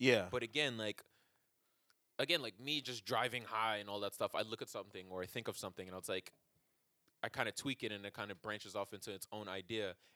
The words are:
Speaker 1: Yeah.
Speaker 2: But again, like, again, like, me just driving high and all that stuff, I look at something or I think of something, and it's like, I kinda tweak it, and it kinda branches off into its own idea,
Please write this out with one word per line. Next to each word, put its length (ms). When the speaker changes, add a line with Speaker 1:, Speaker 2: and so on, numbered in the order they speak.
Speaker 1:
Yeah. 280
Speaker 2:
But 140
again, 340
like, 240
again, 220
like, 180
me 220
just 240
driving 380
high 340
and 120
all 120
that 120
stuff, 220
I 60
look 200
at 80
something 400
or 120
I 40
think 220
of 100
something, 300
and 100
it's 120
like, 240
I 60
kinda 220
tweak 320
it, 80
and 140
it 80
kinda 220
branches 400
off 180
into 200
its 180
own 160
idea, 480